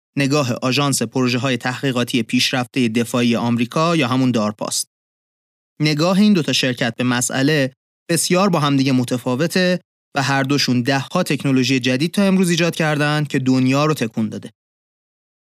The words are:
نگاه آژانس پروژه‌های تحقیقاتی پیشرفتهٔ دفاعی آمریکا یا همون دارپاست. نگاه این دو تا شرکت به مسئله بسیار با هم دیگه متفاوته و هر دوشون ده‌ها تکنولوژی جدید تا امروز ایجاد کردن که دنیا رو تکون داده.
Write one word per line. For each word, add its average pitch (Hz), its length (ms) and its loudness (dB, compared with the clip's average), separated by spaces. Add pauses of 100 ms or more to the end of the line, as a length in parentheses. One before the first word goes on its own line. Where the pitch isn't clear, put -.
(160)
نگاه 139 360 0
آژانس 131 500 -2
پروژه‌های 123 540 -2
تحقیقاتی 123 680 -2
پیشرفتهٔ 123 680 -2
دفاعی 117 480 0
آمریکا 120 600 0
یا 135 120 0
همون 131 220 2
دارپاست. 107 560 -4 (920)
نگاه 160 380 2
این 208 140 6
دو 170 100 4
تا 139 100 -2
شرکت 123 440 -2
به 127 80 -4
مسئله 131 680 0 (360)
بسیار 180 400 2
با 170 120 2
هم 143 160 2
دیگه 135 160 2
متفاوته 135 880 0 (340)
و 139 80 0
هر 135 200 0
دوشون 131 400 0
ده‌ها 135 400 -2
تکنولوژی 135 580 0
جدید 131 340 0
تا 208 80 2
امروز 190 280 2
ایجاد 170 260 0
کردن 151 480 0
که 139 140 -2
دنیا 131 480 2
رو 156 80 2
تکون 113 340 -2
داده. 104 220 -12 (1040)